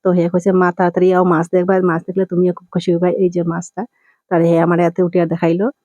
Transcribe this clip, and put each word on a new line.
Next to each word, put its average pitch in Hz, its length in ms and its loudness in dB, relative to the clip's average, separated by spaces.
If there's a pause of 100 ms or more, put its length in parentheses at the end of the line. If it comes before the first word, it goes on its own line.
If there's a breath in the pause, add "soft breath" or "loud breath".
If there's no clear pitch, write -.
তো - 100 -2
হে 175 180 2
কইছে, 180 240 -2
"মা 180 200 2
তাড়াতাড়ি 175 420 0
আও, 180 100 4
মাছ 170 280 0
দেখবা, 180 280 0
মাছ 170 220 0
দেখলে 190 240 -4
তুমিও 180 260 0
খুব - 200 -12
খুশি 180 180 -4
হইবা।" 170 200 0
এই 180 200 0
যে 175 120 -4
মাছটা, 175 400 -6 (480)
তার 175 120 2
হে 170 180 4
আমার 170 200 2
এতে 175 220 0
উঠিয়া 175 240 0
দেখাইলো। 170 400 -2 (180)